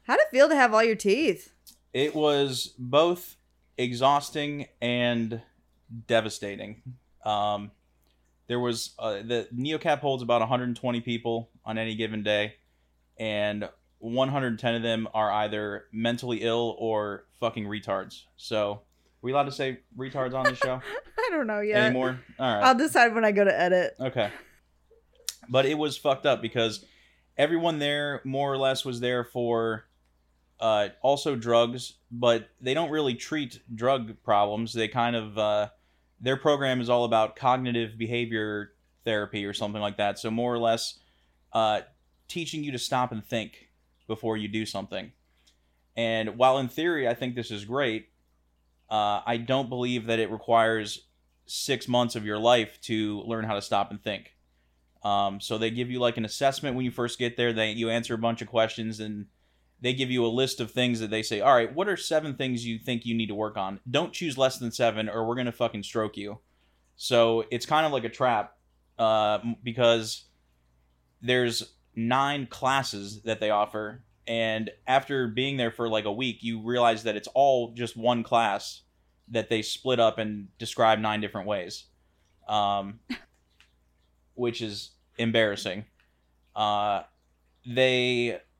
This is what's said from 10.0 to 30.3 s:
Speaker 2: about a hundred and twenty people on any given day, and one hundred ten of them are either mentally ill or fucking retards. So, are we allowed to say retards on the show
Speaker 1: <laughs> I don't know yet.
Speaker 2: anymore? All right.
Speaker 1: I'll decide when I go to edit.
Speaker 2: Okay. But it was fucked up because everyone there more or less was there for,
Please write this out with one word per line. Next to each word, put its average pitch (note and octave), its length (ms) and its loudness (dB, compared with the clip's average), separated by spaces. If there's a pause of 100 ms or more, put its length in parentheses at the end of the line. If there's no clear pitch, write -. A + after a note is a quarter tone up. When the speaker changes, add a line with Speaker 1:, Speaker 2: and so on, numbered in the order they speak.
Speaker 2:
about A#2 200 2
a A2+ 40 2
hundred B2 220 0
and A#2+ 80 -4
twenty A#2+ 240 -2
people A#2 500 -4 (140)
on A2 140 -6
any A2 180 -4
given A2 260 -4
day, G#2 320 0 (640)
and G#2 500 -4 (300)
one B2 300 0
hundred C3 320 -2
ten A#2 160 0
of A2+ 60 -4
them A2+ 300 -2
are G#2+ 200 0
either G#2+ 600 -2
mentally A#2 500 -2
ill A#2 360 0
or G#2+ 460 -2 (160)
fucking A2+ 240 -2
retards. G2+ 580 -6 (140)
So, G#2+ 360 -2
are G#2+ 80 -10 (420)
we B2 100 -4
allowed C#3+ 120 2
to C#3+ 80 -6
say C3+ 280 -6 (160)
retards C3 380 -6
on C3 100 0
the B2+ 100 2
show B2+ 260 -2 (200)
Speaker 1:
<laughs> - 180 -12
I B4 120 0
don't D4+ 160 -2
know G#3+ 140 -2
yet. G#3 220 2
Speaker 2:
anymore? B2+ 360 0 (200)
All B2+ 160 0
right. G#2 100 2
Speaker 1:
I'll C4 140 8
decide A#3+ 360 4
when A3+ 100 2
I G#3 80 4
go G3+ 120 4
to D#3+ 160 4
edit. F3+ 400 2
Speaker 2:
Okay. A#2+ 300 -2 (1160)
But C3 180 4
it D3+ 100 0
was D3+ 220 -2
fucked C#3+ 280 0
up A#2+ 140 4
because A2+ 440 -2 (520)
everyone E3 440 2
there C#3+ 440 -2
more C3+ 260 -2
or C#3 60 0
less C3+ 280 0
was A#2+ 160 -6
there B2 240 0
for, A2+ 600 -2 (760)